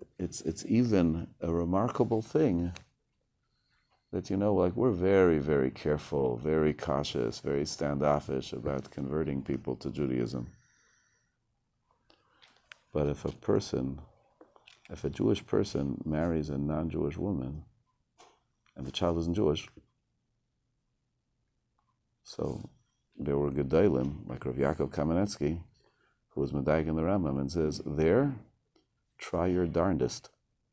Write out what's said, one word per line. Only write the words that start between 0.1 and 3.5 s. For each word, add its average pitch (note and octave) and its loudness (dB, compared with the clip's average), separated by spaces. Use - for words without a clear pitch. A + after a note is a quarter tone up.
It's, - -6
it's - -4
even F#2 4
a E2+ -2
remarkable A2 0
thing F2+ 2